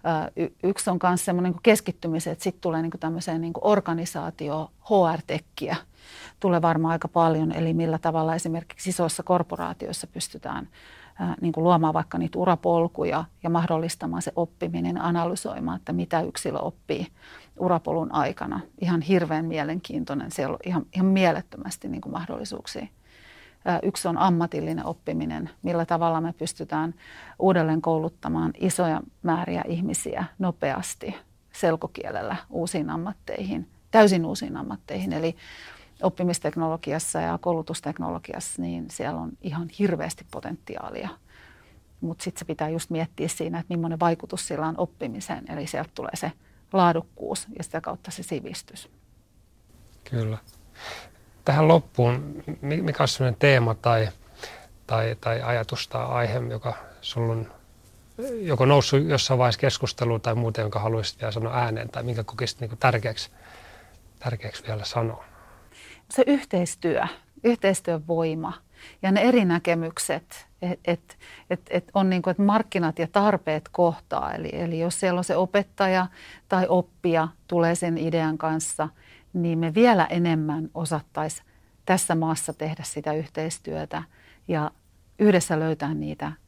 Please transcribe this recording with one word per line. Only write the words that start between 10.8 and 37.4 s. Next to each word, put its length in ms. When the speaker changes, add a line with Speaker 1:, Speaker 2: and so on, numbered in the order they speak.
Speaker 1:
ää, 200
niin 120
kun, 120
luomaan 300
vaikka 240
niitä 200
urapolkuja 880
ja 80
mahdollistamaan 720
se 140
oppiminen, 640
analysoimaan, 760
että 160
mitä 280
yksilö 380
oppii 480
urapolun 540
aikana. 480
Ihan 200
hirveän 440
mielenkiintoinen, 840
siellä 220
on 120
ihan, 300
ihan 120
mielettömästi, 840
niin 120
kun, 120
mahdollisuuksia. 720
Ää, 180
yksi 260
on 100
ammatillinen 680
oppiminen, 640
millä 240
tavalla 340
me 120
pystytään 640
uudelleen 440
kouluttamaan 760
isoja 420
määriä 460
ihmisiä 560
nopeasti 760
selkokielellä 840
uusiin 400
ammatteihin, 800
täysin 360
uusiin 300
ammatteihin. 560
Eli 240
oppimisteknologiassa 1160
ja 180
koulutusteknologiassa, 1200